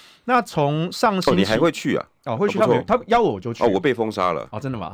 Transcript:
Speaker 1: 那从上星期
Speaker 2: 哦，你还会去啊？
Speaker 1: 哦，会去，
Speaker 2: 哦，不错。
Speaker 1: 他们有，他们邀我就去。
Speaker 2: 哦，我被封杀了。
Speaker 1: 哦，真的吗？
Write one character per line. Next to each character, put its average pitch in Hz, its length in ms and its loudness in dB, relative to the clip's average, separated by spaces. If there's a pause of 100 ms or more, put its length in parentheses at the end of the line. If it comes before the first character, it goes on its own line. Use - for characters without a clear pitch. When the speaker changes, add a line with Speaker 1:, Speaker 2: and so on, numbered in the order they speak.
(280)
Speaker 1:
那 247 140 2
从 156 500 -2
上 202 300 0
星 - 0 -
期 156 80 0
Speaker 2:
哦， 117 60 4
你 95 100 4
还 107 100 2
会 156 160 2
去 117 240 -2
啊？ - 100 -4 (200)
Speaker 1:
哦， 120 100 -4
会 196 140 0
去， 196 80 -4
Speaker 2:
哦， 214 80 2
不 - 0 -
错。 - 20 4
Speaker 1:
他 - 0 -
们 120 100 4
有， 127 80 -2
他 226 120 2
们 247 120 -14
邀 240 120 4
我 123 180 0
就 113 140 -6
去。 - 100 -2
Speaker 2:
哦， 120 80 4
我 95 80 2
被 147 140 2
封 110 180 -2
杀 92 220 0
了。 62 180 -6
Speaker 1:
哦， 110 80 -8
真 135 120 -6
的 123 40 -6
吗？ 90 180 -10